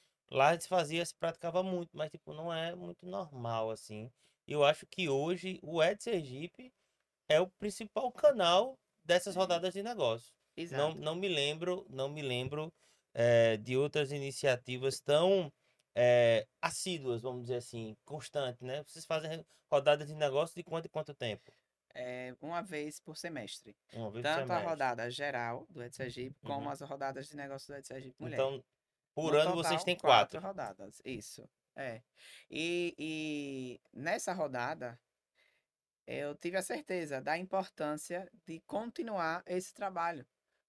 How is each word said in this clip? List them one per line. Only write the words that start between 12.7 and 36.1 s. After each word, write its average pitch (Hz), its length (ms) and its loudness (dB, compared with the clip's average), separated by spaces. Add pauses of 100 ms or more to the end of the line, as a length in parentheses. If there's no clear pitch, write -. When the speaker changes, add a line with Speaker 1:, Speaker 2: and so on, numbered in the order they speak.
Speaker 1:
é, 117 440 6
de 120 200 -2
outras 143 360 2
iniciativas 135 880 -2
tão, 170 520 4 (440)
é, 120 500 8 (160)
assíduas, 143 600 -2
vamos 123 200 -6
dizer 123 140 -4
assim, 113 480 -8
constante, 135 600 -6
né? 139 200 -6
Vocês - 200 -16
fazem 160 400 -4 (240)
rodada 147 380 6
de 151 80 -10
negócio 151 400 0
de 180 80 -10
quanto 165 240 -6
em - 40 -12
quanto - 220 -6
tempo? - 380 -6 (420)
Speaker 2:
É, 127 480 -8
uma 170 220 -6
vez 156 380 -8
por 156 160 -16
semestre. 131 580 -10 (180)
Speaker 1:
Uma 110 200 -6
vez 117 100 -8
por - 60 0
Speaker 2:
Tanto 139 140 0
a 131 40 -4
Speaker 1:
semestre. 170 220 -2
Speaker 2:
rodada 123 420 -2
geral 123 580 -4
do 123 140 -14
Ed 120 140 -14
Sergipe, 127 480 -8
como 143 220 -4
Speaker 1:
Uhum. 143 40 -4
Speaker 2:
as 135 120 -8
rodadas 135 460 -8
de 151 80 -16
negócio 139 300 -10
do 143 100 -14
Ed 135 80 -14
Sergipe 131 320 -12
Mulher. 123 200 -8
Speaker 1:
Então, 135 260 0 (500)
por 156 200 0
Speaker 2:
No 147 80 8
Speaker 1:
ano 165 140 4
Speaker 2:
total, 170 100 0
Speaker 1:
vocês 160 200 2
têm 180 120 0
Speaker 2:
quatro 127 440 6
Speaker 1:
quatro. 190 60 -8
Speaker 2:
rodadas, 113 580 -10
isso. 113 440 -12 (260)
É. 117 260 -10 (480)
E, 170 480 -2
e 147 840 -6 (120)
nessa 180 400 -4
rodada, 131 680 -4 (1080)
eu 143 300 -6